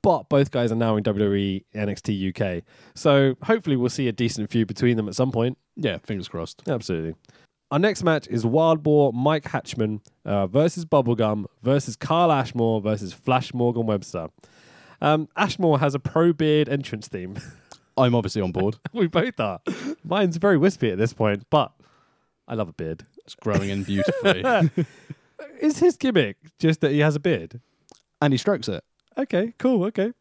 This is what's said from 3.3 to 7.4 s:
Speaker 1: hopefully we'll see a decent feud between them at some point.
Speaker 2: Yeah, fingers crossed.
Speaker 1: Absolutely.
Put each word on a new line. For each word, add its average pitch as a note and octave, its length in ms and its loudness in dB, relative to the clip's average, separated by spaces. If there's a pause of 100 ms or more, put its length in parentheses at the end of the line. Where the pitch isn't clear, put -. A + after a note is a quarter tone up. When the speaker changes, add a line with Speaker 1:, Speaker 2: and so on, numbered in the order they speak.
Speaker 1:
hopefully F#3+ 320 0
we'll B2 140 2
see C3 180 -2
a A2+ 60 -2
decent A2 360 -2
feud A2+ 180 2
between A#2+ 300 0
them G#2+ 120 -2
at F#2 60 -10
some B2+ 160 0
point. A#2+ 260 -2 (180)
Speaker 2:
Yeah, G#2 220 -4
fingers G2 320 -8
crossed. - 380 -10
Speaker 1:
Absolutely. E2+ 480 -4 (560)